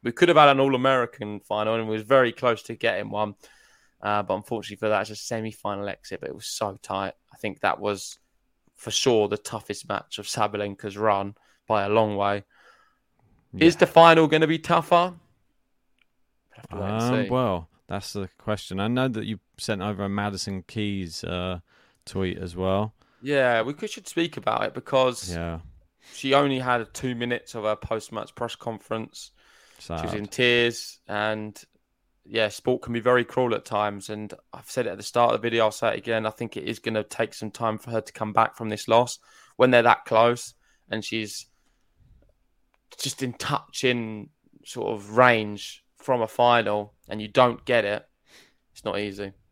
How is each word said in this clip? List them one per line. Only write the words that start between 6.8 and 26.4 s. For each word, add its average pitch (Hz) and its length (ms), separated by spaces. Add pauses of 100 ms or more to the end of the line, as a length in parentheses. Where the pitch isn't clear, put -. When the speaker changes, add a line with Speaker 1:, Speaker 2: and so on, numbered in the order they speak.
Speaker 1:
tight. 98 320 (200)
I - 40
think 104 240
that 87 180
was, 101 400 (560)
for - 160
sure, 110 380
the 104 80
toughest - 500
match - 320
of 101 80
Sabalenka's 104 720
run 101 380 (320)
by 104 160
a 98 60
long 107 280
way. 101 260 (1120)
Is 165 180
Speaker 2:
Yeah. - 40
Speaker 1:
the - 80
final 165 400
gonna 156 200
be 156 120
tougher? 170 540 (1400)
We'll - 40
have - 140
to - 60
wait 101 140
and 110 120
Speaker 2:
Um, 120 240
Speaker 1:
see. 98 40
Speaker 2:
well, 107 400 (180)
that's 98 260
the 95 240
question. 98 420
I 101 80
know 127 200
that 110 180
you 104 140 (180)
sent 101 240
over 101 220
a 98 60
Madison 98 540
Keys, 101 600
uh, 90 380 (440)
tweet 92 320
as 87 180
well. 95 380 (280)
Speaker 1:
Yeah, 127 400
we 127 120
could, 208 160
should - 180
speak 170 300
about 110 260
it 107 100
because 123 600
Speaker 2:
Yeah. 85 280 (520)
Speaker 1:
she 135 200
only 139 260